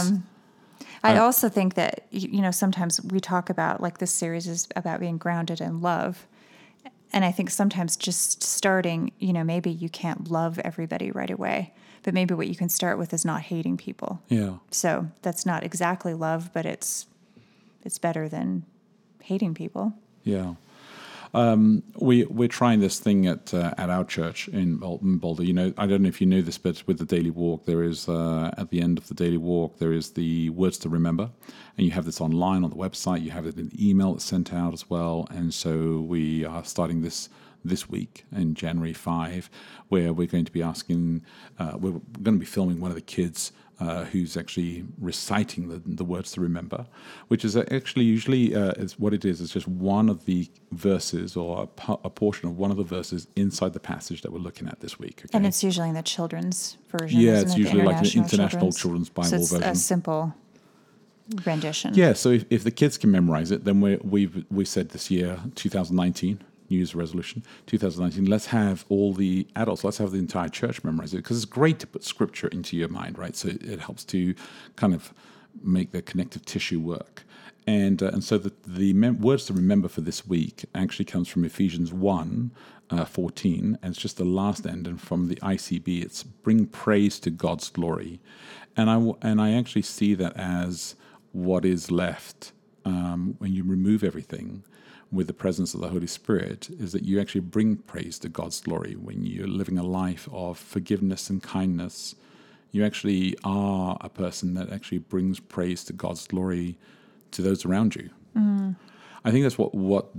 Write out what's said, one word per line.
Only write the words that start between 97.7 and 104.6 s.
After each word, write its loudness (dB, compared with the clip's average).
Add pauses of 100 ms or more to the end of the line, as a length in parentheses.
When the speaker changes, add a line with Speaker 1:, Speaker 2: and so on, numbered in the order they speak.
Speaker 2:
praise -10
to -8
God's -8
glory. -6
When -8
you're -6
living -2
a -2
life -2
of -8
forgiveness -2
and -4
kindness, -4 (560)
you 0
actually 0
are 0
a -12
person -4
that -6